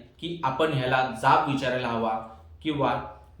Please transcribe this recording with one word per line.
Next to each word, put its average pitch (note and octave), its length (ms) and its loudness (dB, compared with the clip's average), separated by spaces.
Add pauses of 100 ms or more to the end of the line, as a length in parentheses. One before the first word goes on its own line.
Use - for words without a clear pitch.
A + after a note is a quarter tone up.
(200)
की E3+ 240 -8
आपण D3+ 280 2
ह्याला C3 380 2 (120)
जाब D3 300 4
विचारायला B2+ 360 -2
हवा A2+ 320 -2 (420)
किंवा C#3 400 0 (380)